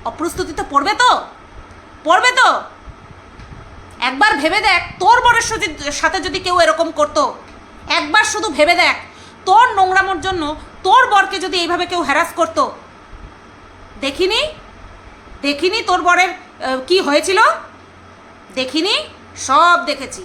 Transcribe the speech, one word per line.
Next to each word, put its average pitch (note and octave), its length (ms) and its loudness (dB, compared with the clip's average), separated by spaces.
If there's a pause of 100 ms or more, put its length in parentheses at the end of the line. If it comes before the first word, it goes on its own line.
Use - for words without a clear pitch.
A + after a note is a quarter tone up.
অপ্রস্তুতি E4 480 -6
তো C#4+ 180 -6
পড়বে D4 240 2
তো, A4 320 2 (760)
পড়বে F4+ 280 2
তো। F#4+ 300 2 (1400)
একবার C#4 360 2
ভেবে D#4+ 240 0
দেখ, F#4 220 2 (160)
তোর A4 220 4
বরের A4+ 220 2
সজি-, D#4 480 -6
সাথে D#4+ 300 -2
যদি F#4 180 -6
কেউ F4+ 220 0
এরকম E4 300 2
করতো, D4 440 -2 (540)
একবার E4 360 2
শুধু G#4+ 240 -4
ভেবে D4 260 2
দেখ, D#4+ 220 2 (480)
তোর A4 300 4
নোংরামোর F#4+ 460 0
জন্য D#4 360 -4 (260)
তোর A#4+ 240 6
বরকে G4 320 0
যদি F#4 200 -4
এইভাবে F4 280 -2
কেউ F4 160 -4
হ্যারাস D4 340 0
করতো। D#4+ 360 -2 (1300)
দেখিনি, F#4+ 460 -2 (960)
দেখিনি D#4+ 400 -2
তোর F4+ 200 -2
বরের, F4+ 260 2
আহ, C4 580 -8
কি F#4 140 2
হয়েছিল? E4 400 0 (1120)
দেখিনি, D4+ 420 -2 (400)
সব D#4+ 500 2
দেখেছি। C#4 380 -10